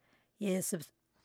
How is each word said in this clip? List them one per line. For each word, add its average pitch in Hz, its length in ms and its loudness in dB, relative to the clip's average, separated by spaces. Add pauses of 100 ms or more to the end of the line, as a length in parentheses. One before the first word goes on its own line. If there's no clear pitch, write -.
(420)
የስብ-፣ 185 460 0 (380)